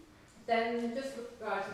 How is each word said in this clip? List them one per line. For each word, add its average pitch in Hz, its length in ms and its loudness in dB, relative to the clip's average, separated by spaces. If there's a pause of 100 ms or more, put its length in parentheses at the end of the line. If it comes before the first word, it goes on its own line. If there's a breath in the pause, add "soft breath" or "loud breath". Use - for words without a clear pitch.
(460)
then 233 500 4
just 269 220 -4
with 233 100 -8 (120)
regard 202 260 0
to - 80 -6